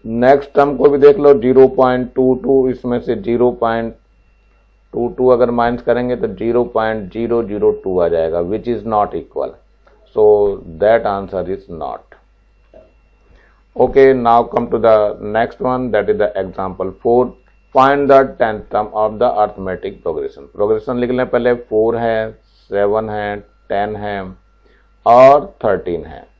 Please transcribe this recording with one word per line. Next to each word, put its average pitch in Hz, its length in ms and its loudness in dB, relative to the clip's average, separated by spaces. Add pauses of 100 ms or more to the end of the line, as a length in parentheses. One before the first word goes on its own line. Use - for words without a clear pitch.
Next 123 500 2
term 143 220 2
को 147 120 4
भी 143 80 2
देख 143 220 6
लो, 143 140 6
ज़ीरो 131 340 6 (100)
पॉइंट 127 380 0
टू 131 180 2 (100)
टू, 131 260 2
इसमें 123 300 -4
से 123 160 -4
ज़ीरो 120 360 0 (100)
पॉइंट 113 340 -4 (960)
टू 117 140 -4 (100)
टू 127 120 0
अगर 120 220 2
minus 120 300 -2
करेंगे 123 340 -2
तो 107 120 -6
ज़ीरो 117 360 -2 (100)
पॉइंट 110 400 -4
ज़ीरो 117 300 -2
ज़ीरो 101 280 -2 (120)
टू 92 160 -2
आ 85 80 2
जाएगा, 82 340 -2
which 101 260 -6
is 110 240 -6
not 104 240 -2
equal। - 400 -8 (600)
So 107 100 4 (580)
that 113 220 2
answer 98 360 -6 (140)
is - 140 -20
not। 71 340 -12 (1700)
Okay, 131 380 4
now 117 300 2
come 117 280 -4
to 120 60 -2
the 107 440 2
next 110 380 -4
one, 127 320 -4
that 101 180 -2
is 104 80 0
the 104 220 -2
example 92 540 -8 (100)
four। 123 300 0 (420)
Find 139 340 2
the 135 100 8 (200)
tenth 107 300 -4
term 107 240 -4
of 107 260 -4
the 120 100 0 (120)
arithmetic 95 600 -6
progression। 73 400 -8 (100)
प्रोग्रेशन 107 440 -4
लिख 123 140 -4
लें 127 180 -2
पहले, 120 240 0
फ़ोर 113 440 -2
है, 113 340 -4 (380)
सेवन 104 400 -2
है, 104 260 -6 (340)
टेन 104 260 -4
है 104 260 -8 (840)
और 131 400 8 (200)
थर्टीन 90 400 -4
है। - 180 -20 (160)